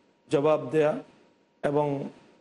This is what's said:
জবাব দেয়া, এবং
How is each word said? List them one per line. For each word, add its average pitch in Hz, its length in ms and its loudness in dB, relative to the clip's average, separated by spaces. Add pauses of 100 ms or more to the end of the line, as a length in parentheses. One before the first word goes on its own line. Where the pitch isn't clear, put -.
(300)
জবাব 147 420 0
দেয়া, 156 280 2 (640)
এবং 143 460 -2 (320)